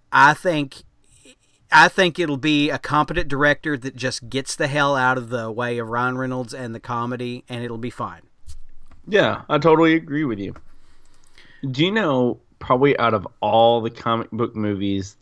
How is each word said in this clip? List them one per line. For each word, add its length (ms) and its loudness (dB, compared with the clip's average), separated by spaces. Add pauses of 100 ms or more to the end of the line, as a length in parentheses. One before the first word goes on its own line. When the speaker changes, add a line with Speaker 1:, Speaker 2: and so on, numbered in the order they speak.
(100)
Speaker 1:
I 240 8
think, 480 -4 (880)
I 180 8
think 300 0
it'll 180 -2
be 340 2
a 80 -4
competent 500 -2
director 500 0
that 180 -10
just 320 -8
gets 280 -6
the 100 -2
hell 300 0
out 200 2
of 140 -8
the 200 -6
way 280 -4
of 100 -6
Ryan 300 -2
Reynolds 340 -6
and 220 -10
the 60 -12
comedy, 680 -8
and 160 -10
it'll 140 -8
be 120 -8
fine. 320 -12 (840)
Speaker 2:
Yeah, 420 2
I 100 2
totally 360 6
agree 300 -4
with 140 -4
you. 160 -8 (1160)
Do 140 2
you 80 2
know, 480 0 (180)
probably 400 2
out 160 2
of 120 -2 (140)
all 400 4
the 100 -4
comic 400 -4
book 240 -4
movies 680 -4